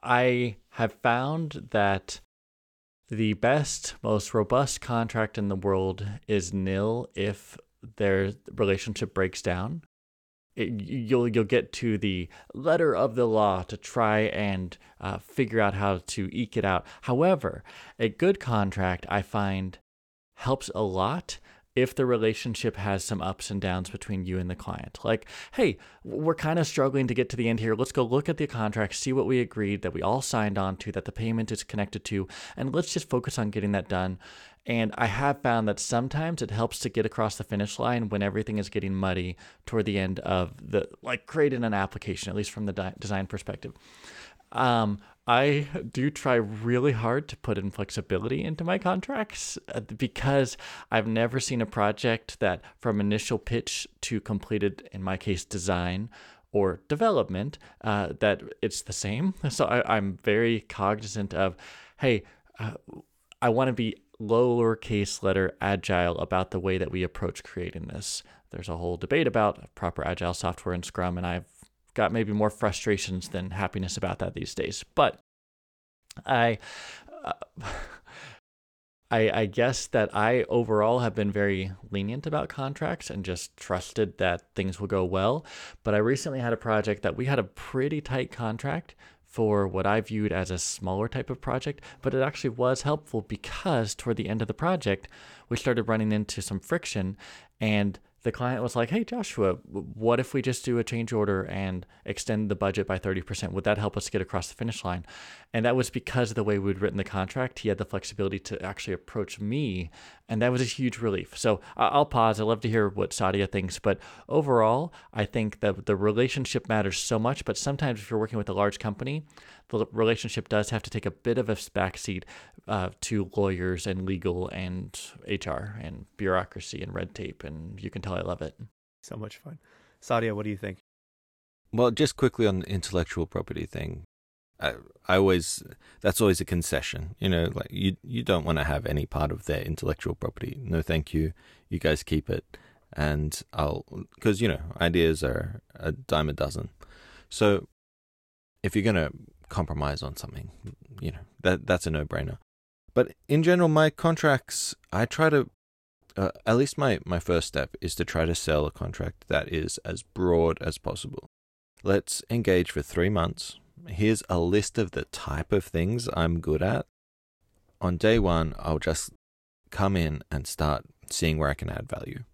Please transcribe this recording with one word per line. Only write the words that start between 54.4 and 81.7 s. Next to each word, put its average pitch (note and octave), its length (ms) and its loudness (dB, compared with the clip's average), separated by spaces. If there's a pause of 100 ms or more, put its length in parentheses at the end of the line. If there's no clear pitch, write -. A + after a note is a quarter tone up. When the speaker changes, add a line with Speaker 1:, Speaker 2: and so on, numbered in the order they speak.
Speaker 1:
in F#2+ 120 -10
my F#2+ 140 -2
case, F#2 280 -2
design F#2 640 -2 (420)
or F#2+ 360 2
development, D3 720 0 (240)
uh, G2+ 360 0
that G#2 220 2 (220)
it's G#2 180 -2
the - 120 -10
same. C3+ 460 -2
<laughs> D3 100 -2
So C3 160 2
I, A#2 320 4
I'm G2 260 -2
very A2+ 380 4
cognizant G#2 760 -2
of, F#2 200 2 (440)
hey, A#2+ 240 2 (360)
uh, G#2 140 -4 (720)
I B2 60 6
wanna B2+ 240 4
be A2 240 -2 (240)
lowercase A2+ 1000 2
letter F#2+ 360 2
agile F2+ 600 2
about F2+ 320 0
the F#2 80 -2
way F#2 180 0
that F2 140 -2
we F2+ 120 -2
approach - 400 -6
creating F2 440 -10
this. - 360 -8 (280)
There's E2+ 180 -10
a E2 80 -4
whole F2 180 -4
debate D3+ 320 2
about G#2+ 480 0
proper - 320 -4
agile F2 260 -2
software F2+ 400 -4
and F2 120 -4
Scrum, F2+ 320 -2
and F2+ 100 -4
I've F2 220 -4 (440)
got G2 200 2
maybe A2 180 0
more G#2+ 180 2
frustrations G2 800 -2
than F#2 220 -6
happiness F#2 460 -4
about F#2 220 -2
that F2+ 140 -4
these - 220 -10
days. - 300 -4 (100)
But - 240 4 (1080)
I, A#2 340 4 (680)
uh, - 80 -2 (240)
<laughs> - 140 -8 (1400)
I, A2 300 4
I A2 40 2
guess A#2+ 420 2
that G#2+ 280 2
I A2+ 280 4
overall A2 560 4
have A#2 140 0
been G2+ 180 0
very G2 400 0 (200)